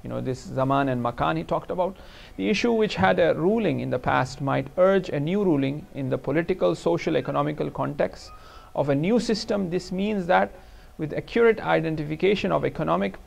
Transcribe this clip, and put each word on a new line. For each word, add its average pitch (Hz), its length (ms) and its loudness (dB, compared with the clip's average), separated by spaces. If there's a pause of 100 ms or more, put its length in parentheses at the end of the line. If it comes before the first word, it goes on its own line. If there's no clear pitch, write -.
You 123 60 -10
know, 120 120 -6
this 127 180 -4
zaman 135 500 0
and 123 140 -2
makan 147 340 -2
he 170 60 -4
talked 165 260 -4
about. 180 280 -2 (400)
The 190 120 0
issue 226 220 2
which 220 240 2
had 185 240 4
a 160 160 4
ruling 170 460 2
in 131 80 -4
the 127 100 -2
past 135 420 0
might 135 260 -2 (100)
urge 190 320 4
a 147 100 -2
new 185 240 0
ruling 147 500 0
in 135 160 -4
the 131 80 0
political, 165 580 0
social, 170 420 0
economical 147 520 -2
context 143 640 -4 (440)
of 143 140 0
a 139 60 4
new 190 240 2
system. 208 500 -2
This 175 220 -4
means 196 360 -2
that 190 240 4 (460)
with 151 160 -6
accurate 233 460 2
identification 160 920 0
of 147 120 2
economic 190 640 -2